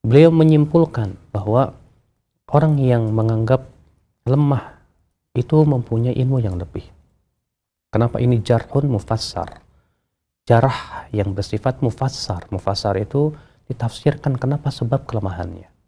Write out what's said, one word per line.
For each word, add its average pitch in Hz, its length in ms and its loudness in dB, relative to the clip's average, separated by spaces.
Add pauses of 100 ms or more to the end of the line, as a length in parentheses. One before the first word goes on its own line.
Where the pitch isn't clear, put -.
beliau 151 320 6
menyimpulkan 156 800 2 (140)
bahwa 107 480 -2 (720)
orang 151 320 2
yang 117 320 2
menganggap 110 520 0 (600)
lemah 143 520 0 (560)
itu 156 300 2
mempunyai 123 540 0
ilmu 131 260 0
yang 92 160 -4
lebih. - 260 -10 (1040)
Kenapa 117 300 0
ini 120 220 2
jarhun 135 480 0
mufassar? - 720 -6 (840)
Jarah - 680 0
yang 98 160 -2
bersifat 107 500 -4
mufassar. 120 720 -4
Mufassar 98 480 -2
itu 143 320 -2 (400)
ditafsirkan 135 640 -4
kenapa 139 340 -4
sebab 123 380 -4
kelemahannya. 90 640 -8 (180)